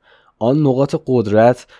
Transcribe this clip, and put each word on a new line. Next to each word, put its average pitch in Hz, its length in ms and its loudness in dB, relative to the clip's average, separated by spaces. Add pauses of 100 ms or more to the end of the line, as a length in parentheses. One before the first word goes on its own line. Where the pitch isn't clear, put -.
(380)
آن 135 240 -2
نقاط 139 320 -2 (120)
قدرت 117 600 0 (140)